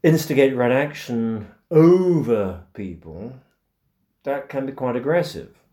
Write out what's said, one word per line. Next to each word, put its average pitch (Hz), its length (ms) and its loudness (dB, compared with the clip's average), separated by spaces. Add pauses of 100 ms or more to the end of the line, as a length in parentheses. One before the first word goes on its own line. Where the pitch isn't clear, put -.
instigate 143 520 2
right 123 160 2
action 117 760 -4 (240)
over 156 920 4 (100)
people, 92 600 -14 (880)
that 139 260 -8
can 135 160 -6
be 135 60 -8
quite 123 240 -4
aggressive. 160 540 -4 (240)